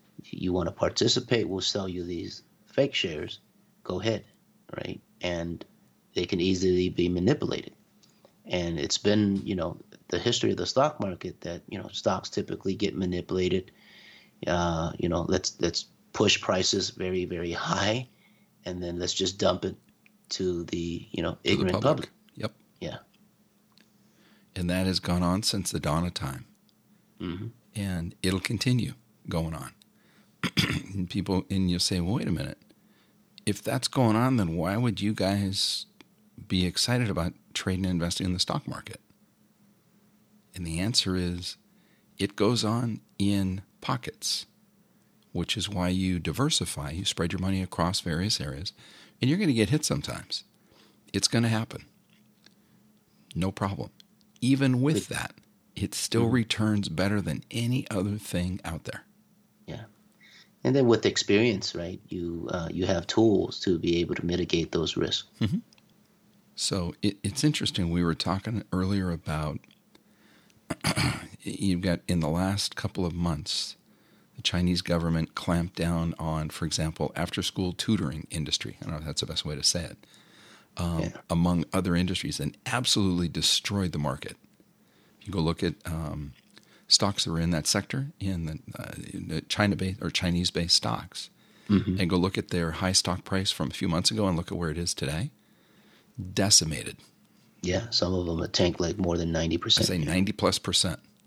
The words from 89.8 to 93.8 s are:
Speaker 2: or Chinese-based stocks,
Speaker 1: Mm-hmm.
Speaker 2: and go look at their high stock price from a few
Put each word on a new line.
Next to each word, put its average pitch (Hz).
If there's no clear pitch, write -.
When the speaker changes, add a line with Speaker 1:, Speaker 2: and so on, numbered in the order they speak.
Speaker 2:
or 87
Chinese-based 87
stocks, -
Speaker 1:
Mm-hmm. 95
Speaker 2:
and 90
go 92
look 92
at 98
their 85
high 92
stock 90
price 95
from -
a -
few 95